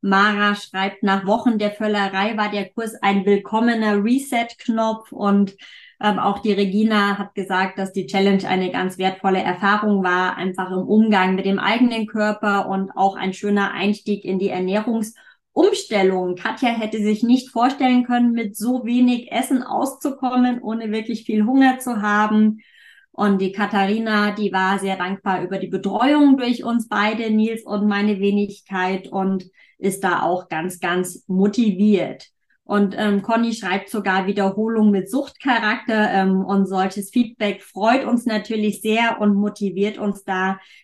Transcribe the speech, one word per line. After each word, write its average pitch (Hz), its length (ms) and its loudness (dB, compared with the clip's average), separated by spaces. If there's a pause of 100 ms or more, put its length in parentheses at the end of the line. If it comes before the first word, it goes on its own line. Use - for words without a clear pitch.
Mara 202 520 2
schreibt, 196 480 -6
„Nach 196 240 0
Wochen 220 320 2
der 208 140 0
Völlerei 208 640 -2
war 208 140 -2
der 196 180 -6
Kurs 226 320 -6
ein 196 240 2
willkommener 214 760 2
Reset-Knopf.“ 233 1080 -2
Und, 202 440 0 (440)
ähm, 208 200 0
auch 202 200 0
die 208 140 0
Regina 202 640 2
hat 196 160 -8
gesagt, 185 460 -2
dass 190 120 -6
die 190 140 -4
Challenge 196 420 2
eine 185 240 0
ganz 185 280 -4
wertvolle 185 420 0
Erfahrung 202 640 0
war, 180 340 0
einfach 185 320 -4
im 185 180 -4
Umgang 208 460 4
mit 185 120 -2
dem 196 120 2
eigenen 226 480 2
Körper 208 640 -2
und 190 220 -4
auch 196 240 0
ein 185 180 -4
schöner 202 400 -2
Einstieg 202 520 -2
in 190 120 -2
die 190 120 -2
Ernährungsumstellung. 196 1900 -2
Katja 240 340 -2
hätte 220 320 -4
sich 214 220 2
nicht 247 260 2
vorstellen 247 560 2
können, 240 280 2
mit 226 220 -4
so 233 300 -2
wenig 240 460 2
Essen 254 320 0
auszukommen, 254 1000 -2
ohne 226 300 -6
wirklich 220 320 -6
viel 214 220 2
Hunger 262 340 4
zu 226 240 -4
haben. 214 560 2 (520)
Und 202 300 0
die 190 120 -2
Katharina, 208 800 0
die 196 220 -4
war 190 240 0
sehr 190 200 -4
dankbar 185 440 -4
über 185 160 -6
die - 120 -8
Betreuung 262 680 4
durch 247 260 -2
uns 233 260 -2
beide, 214 420 -2
Nils 220 320 0
und 202 240 -2
meine 202 320 0
Wenigkeit, 190 880 -2
und 190 380 -2 (320)
ist 190 280 -2
da 180 160 2
auch 180 260 -2
ganz, 165 320 -6
ganz 180 480 -4
motiviert. 202 1000 2 (340)
Und, 202 340 0
ähm, 202 240 0
Conny 233 320 0
schreibt 190 360 -4
sogar 190 360 -2
Wiederholung 208 640 2
mit 190 200 0
Suchtcharakter, 233 1000 -2
ähm, 190 320 2
und 196 220 2
solches 190 440 -2
Feedback 220 520 -2
freut 220 440 0
uns 240 200 0
natürlich 214 560 -2
sehr 226 400 0
und 208 140 4
motiviert 202 600 -2
uns 202 260 -6
da 190 360 -4 (240)